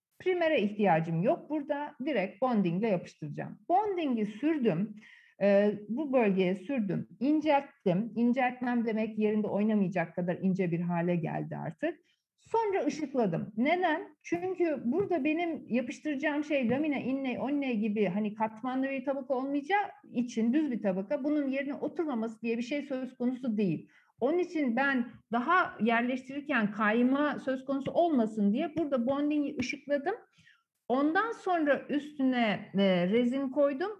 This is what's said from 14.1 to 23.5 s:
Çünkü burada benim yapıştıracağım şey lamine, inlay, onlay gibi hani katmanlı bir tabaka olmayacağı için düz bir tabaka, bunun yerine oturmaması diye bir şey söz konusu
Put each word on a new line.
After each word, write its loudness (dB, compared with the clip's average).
Çünkü -2
burada 0
benim -2
yapıştıracağım -2
şey 0
lamine, 0
inlay, -4
onlay -2
gibi 0
hani -2
katmanlı -2
bir -6
tabaka -4
olmayacağı 0
için 0
düz 2
bir -4
tabaka, -2
bunun 0
yerine -4
oturmaması -4
diye -2
bir -4
şey -4
söz -8
konusu -2